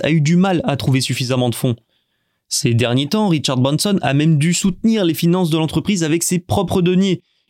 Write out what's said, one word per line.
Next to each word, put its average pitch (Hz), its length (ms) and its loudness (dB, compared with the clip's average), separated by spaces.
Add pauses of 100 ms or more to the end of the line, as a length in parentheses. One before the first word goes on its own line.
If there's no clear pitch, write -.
a 135 80 0
eu 160 100 2
du 156 160 2
mal 180 280 2
à 143 120 -2
trouver 135 240 0
suffisamment 127 480 -2
de 117 60 -2
fonds. 123 220 -2 (720)
Ces - 260 -2
derniers 123 340 0
temps, 214 200 0
Richard 143 280 0
Branson 151 460 0
a 135 100 0
même 151 240 2
dû 160 160 2
soutenir 196 540 0
les 160 80 0
finances 170 340 0
de 160 80 0
l'entreprise 160 480 -2
avec 160 180 0
ses 180 160 -2
propres 190 440 -2
deniers. 180 400 0 (280)